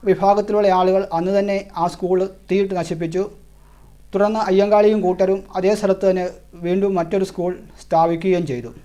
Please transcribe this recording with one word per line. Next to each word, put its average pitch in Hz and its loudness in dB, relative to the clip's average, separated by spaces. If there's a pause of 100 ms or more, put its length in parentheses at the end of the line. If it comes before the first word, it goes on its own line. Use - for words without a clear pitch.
വിഭാഗത്തിലുള്ള 202 2 (120)
ആളുകൾ 185 2 (160)
അന്ന് 175 -2
തന്നെ 202 0 (260)
ആ 170 0
സ്കൂൾ 185 -2 (300)
തീയിട്ട് 190 0
നശിപ്പിച്ചു. 165 -4 (880)
തുടർന്ന് 214 0
അയ്യങ്കാളിയും 208 4
കൂട്ടരും 185 0 (180)
അതേ 185 2
സ്ഥലത്ത് 190 0
തന്നെ 185 0 (400)
വീണ്ടും 196 0
മറ്റൊരു 190 -2
സ്കൂൾ 180 -4 (300)
സ്ഥാപിക്കുകയും 170 0
ചെയ്തു. 117 -8 (160)